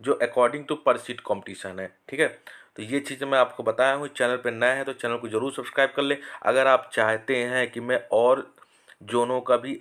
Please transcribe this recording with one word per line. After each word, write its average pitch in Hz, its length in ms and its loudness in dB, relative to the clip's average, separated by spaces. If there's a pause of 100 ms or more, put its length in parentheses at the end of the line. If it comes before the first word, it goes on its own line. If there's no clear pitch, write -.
जो 135 220 0
according 127 480 0
to 147 60 -4 (100)
per 120 120 6
seat 117 220 -12 (100)
competition 95 480 -10
है, 95 80 -8 (220)
ठीक 135 100 -4
है। 147 80 4 (480)
तो - 80 -10
ये 127 160 -2
चीज़ें 139 280 -8
मैं 135 120 2
आपको 120 240 2
बताया 123 300 2
हूँ। 143 140 -6
चैनल 123 300 0
पे 123 140 -4
नए 120 240 2
हैं 135 100 -4
तो 135 80 -6
चैनल 120 240 -4
को 120 100 -8
ज़रूर 113 240 -2
सब्सक्राइब 135 440 0
कर 143 60 0
लें। 139 160 0 (280)
अगर 131 220 4
आप 131 260 4
चाहते 110 420 0
हैं 123 360 -2
कि 120 80 -12
मैं 120 200 -2 (120)
और 123 340 4 (580)
ज़ोनों 120 380 0
का 123 160 4
भी 127 240 -4